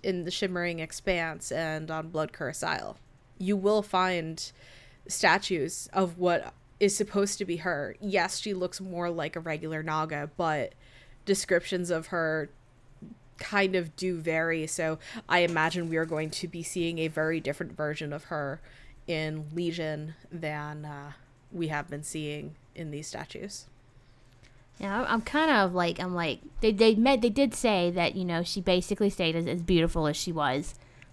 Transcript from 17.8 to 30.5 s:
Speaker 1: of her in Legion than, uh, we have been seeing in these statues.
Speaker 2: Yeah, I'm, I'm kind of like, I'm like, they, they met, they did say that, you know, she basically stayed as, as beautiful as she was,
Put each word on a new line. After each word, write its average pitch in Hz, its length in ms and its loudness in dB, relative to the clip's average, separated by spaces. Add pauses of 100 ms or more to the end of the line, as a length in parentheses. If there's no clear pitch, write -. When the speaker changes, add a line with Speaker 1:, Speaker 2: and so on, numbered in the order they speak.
Speaker 1:
of 151 120 -10
her 147 360 -6 (460)
in 156 460 -2
Legion 160 600 -2 (160)
than, 151 540 -6
uh, 143 260 -12 (400)
we 170 160 -2
have 147 220 -2
been 147 140 -6
seeing 147 520 -6 (200)
in 156 160 -8
these 147 160 -8
statues. - 580 -10 (1120)
Speaker 2:
Yeah, 202 220 -2
I'm, - 60 -2
I'm 226 140 0
kind 311 300 2
of 190 220 4
like, 175 260 0
I'm 180 160 -4
like, 170 240 -2 (220)
they, 226 100 6
they 220 240 6
met, 240 260 6
they 240 80 4
did 277 240 4
say 180 380 2
that, 175 240 0
you 185 100 -2
know, 170 180 0
she - 180 -4
basically 190 480 2
stayed 165 260 0
as, 165 120 0
as 170 140 -2
beautiful 170 460 4
as 147 100 0
she - 140 -4
was, 143 440 0 (380)